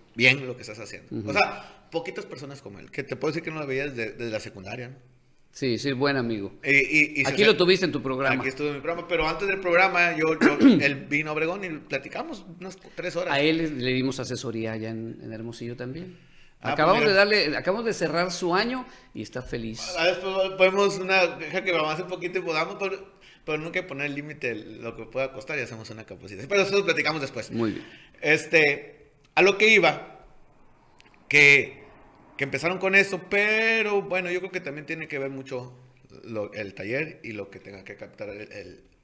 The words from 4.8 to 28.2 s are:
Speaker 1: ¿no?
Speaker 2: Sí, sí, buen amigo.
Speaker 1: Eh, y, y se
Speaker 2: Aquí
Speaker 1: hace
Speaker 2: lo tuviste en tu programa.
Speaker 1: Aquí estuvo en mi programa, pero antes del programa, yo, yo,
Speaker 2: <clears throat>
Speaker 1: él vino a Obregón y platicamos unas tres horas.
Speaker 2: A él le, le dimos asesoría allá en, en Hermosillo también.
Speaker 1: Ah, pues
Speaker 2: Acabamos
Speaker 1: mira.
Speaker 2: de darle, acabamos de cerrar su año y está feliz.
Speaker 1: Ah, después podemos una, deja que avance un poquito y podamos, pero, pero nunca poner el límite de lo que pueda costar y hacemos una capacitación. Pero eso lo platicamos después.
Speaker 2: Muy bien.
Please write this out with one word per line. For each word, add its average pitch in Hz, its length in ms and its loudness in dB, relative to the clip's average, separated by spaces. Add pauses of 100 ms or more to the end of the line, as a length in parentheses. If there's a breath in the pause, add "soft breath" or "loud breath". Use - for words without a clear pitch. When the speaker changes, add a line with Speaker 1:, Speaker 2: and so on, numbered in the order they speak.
Speaker 1:
¿no? 135 80 -18 (560)
Speaker 2:
Sí, 120 260 0
sí, 139 140 -2
buen 135 260 0
amigo. 110 340 -2 (120)
Speaker 1:
Eh, 139 220 4 (300)
y, 143 40 -2
y 131 40 2
se 139 60 0
Speaker 2:
Aquí 165 120 2
Speaker 1:
hace 214 100 6
Speaker 2:
lo - 40 4
tuviste 180 300 4
en 147 60 0
tu 135 100 -4
programa. 131 380 0
Speaker 1:
Aquí 131 80 -2
estuvo 143 200 -4
en 143 60 -4
mi 139 60 -10
programa, 165 280 -6
pero 165 180 2
antes 170 220 -2
del 196 120 0
programa, 175 560 4
yo, 156 220 2
yo, - 200 6
Speaker 2:
<clears throat> 220 220 8
Speaker 1:
él 139 280 0
vino 151 220 -2
a - 20 -2
Obregón 165 320 -2
y 180 40 -6 (100)
platicamos 214 680 -8 (160)
unas 185 160 -12 (180)
tres 175 220 -6
horas. 170 160 -2
Speaker 2:
A 139 80 2
él 160 180 4
le, 160 120 0
le 127 220 -2
dimos 131 280 0
asesoría 117 520 -4
allá 110 180 -6
en, 113 320 -10
en 117 100 -12
Hermosillo 117 440 -10
también. 135 420 -12 (400 soft breath)
Speaker 1:
Ah, - 20 -20
pues 131 140 -4
Speaker 2:
Acabamos 160 280 4
Speaker 1:
mira. 214 100 4
Speaker 2:
de 190 40 6
darle, 196 400 4
acabamos 214 300 0
de 214 80 0
cerrar 170 380 0
su 175 220 0
año 240 300 0 (300 loud breath)
y 110 80 -8
está 127 200 -10
feliz. 117 380 -8 (160)
Speaker 1:
Ah, 165 120 2
después 185 260 -2 (240)
podemos 190 400 4
una, 185 280 4 (100)
deja 160 280 -6
que 185 100 2
avance 156 280 0
un 175 60 -10
poquito 175 300 -6
y 180 40 -6
podamos, 165 360 -2
pero, 190 360 -6 (300 loud breath)
pero 156 120 -2
nunca 170 300 -4
poner 139 200 -6
el 143 80 -4
límite 143 400 -4
de 107 100 -10 (140)
lo 117 160 -8
que 113 120 -12
pueda 135 260 -4
costar 143 260 -8
y 127 40 -2
hacemos 110 260 -10
una 110 160 -14
capacitación. 98 460 -14
Pero 202 120 4
eso 196 160 2
lo 196 60 2
platicamos 156 380 0
después. 120 280 -8
Speaker 2:
Muy 113 220 0
bien. - 120 -8 (360 loud breath)